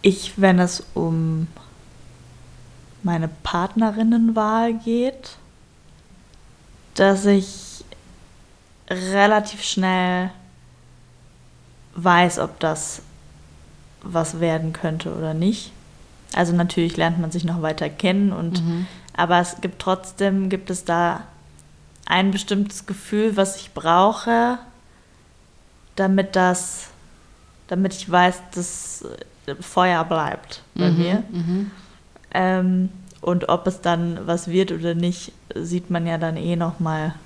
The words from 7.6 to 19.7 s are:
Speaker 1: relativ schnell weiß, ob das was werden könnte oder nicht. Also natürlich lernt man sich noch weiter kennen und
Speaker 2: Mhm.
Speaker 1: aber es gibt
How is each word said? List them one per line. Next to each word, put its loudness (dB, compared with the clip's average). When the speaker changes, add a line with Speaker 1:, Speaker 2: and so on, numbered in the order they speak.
Speaker 1:
relativ 2
schnell 0
weiß, 4
ob -4
das -4
was -4
werden 0
könnte -4
oder -4
nicht. 0
Also 2
natürlich 0
lernt 0
man -2
sich -4
noch -2
weiter -4
kennen 0
und -4
Speaker 2:
Mhm. -2
Speaker 1:
aber 4
es -6
gibt -6